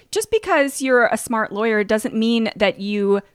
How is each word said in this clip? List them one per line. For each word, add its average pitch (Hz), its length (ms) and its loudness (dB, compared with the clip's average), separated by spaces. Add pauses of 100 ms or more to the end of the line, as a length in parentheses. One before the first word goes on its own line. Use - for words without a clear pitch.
(120)
just 427 200 -4
because 311 500 0
you're 254 260 4
a - 100 0
smart 220 340 -4
lawyer 214 320 0
doesn't 220 320 -2
mean 226 400 0
that 196 240 0
you 202 420 0 (140)